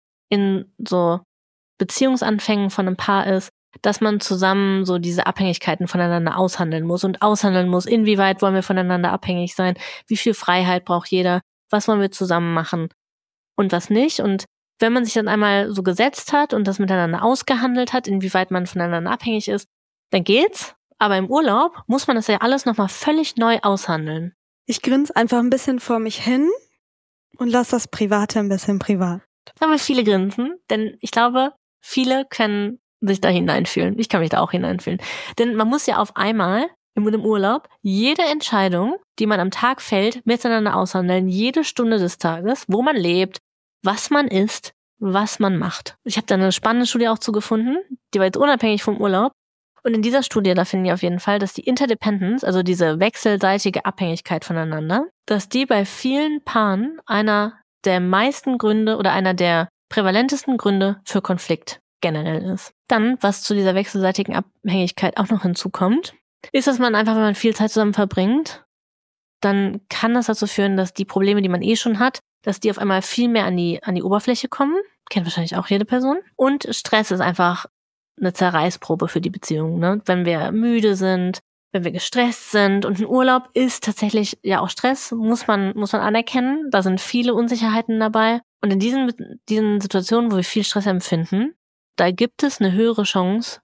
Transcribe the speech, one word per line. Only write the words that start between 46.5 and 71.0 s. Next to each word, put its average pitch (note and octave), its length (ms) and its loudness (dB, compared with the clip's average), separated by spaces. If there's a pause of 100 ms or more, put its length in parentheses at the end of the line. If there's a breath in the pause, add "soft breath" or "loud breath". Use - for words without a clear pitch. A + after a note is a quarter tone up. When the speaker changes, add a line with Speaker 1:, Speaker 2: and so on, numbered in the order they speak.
Speaker 1:
spannende A#3 340 0
Studie A#3 220 0
auch A3 100 0
zu - 140 -6
gefunden, A3+ 460 -2 (340)
die G3+ 60 2
war F#3+ 80 4
jetzt F#3+ 100 0
unabhängig A#3 460 2
vom G#3 180 -2
Urlaub. G#3 320 2 (500)
Und A#3 120 0
in A3 80 2
dieser B3 200 2
Studie, G3 300 0
da F#3 140 2
finden F#3 180 -2
die F3+ 80 2
auf F3+ 100 -4
jeden F3+ 180 -2
Fall, G#3 180 0
dass G3 160 -4
die - 80 -14
Interdependence, A3+ 800 0
also F#3 180 2
diese F3 380 2
wechselseitige G3+ 840 0
Abhängigkeit E3+ 580 -4
voneinander, D#3+ 640 -2 (180)
dass G#3 240 -2
die C4 160 0
bei G#3 220 2
vielen D4 580 -2
Paaren A3 640 -2
einer G#3+ 520 0 (280)
der F#3 140 4
meisten A#3 580 0
Gründe G#3+ 400 2
oder G3 140 2
einer F#3 200 2
der F3 380 2 (180)
prävalentesten A#3 720 0
Gründe G3 480 0
für F#3+ 160 0
Konflikt - 580 -4 (220)
generell D#3+ 400 -2
ist. F#3+ 300 -8 (160)
Dann, A#3 340 2
was G3 200 0
zu G#3 120 -2
dieser F#3+ 200 2
wechselseitigen F#3+ 640 -2
Abhängigkeit - 800 -2
auch G3 120 0
noch G#3 140 0
hinzukommt, F#3+ 720 -2 (380 loud breath)
ist, C4 140 0
dass C4 120 2
man A#3+ 160 2
einfach, A3 200 2
wenn A3 80 2
man G#3 120 2
viel A3 200 0
Zeit G#3+ 160 0
zusammen G#3 240 2
verbringt, G#3 720 0 (760)
dann G3 480 0
kann - 240 -2
das A#3+ 140 0
dazu G#3+ 200 -2
führen, G3 300 0
dass F#3+ 160 -2
die G3 140 -6